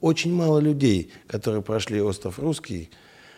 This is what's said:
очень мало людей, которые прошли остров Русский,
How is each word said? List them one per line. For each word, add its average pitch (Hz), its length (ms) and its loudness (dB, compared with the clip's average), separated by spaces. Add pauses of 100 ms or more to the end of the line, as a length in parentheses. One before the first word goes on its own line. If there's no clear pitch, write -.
очень 165 340 0
мало 160 260 4
людей, 135 500 2 (160)
которые 107 360 -4
прошли 107 400 -2
остров 95 360 -4
Русский, 127 520 -6 (480)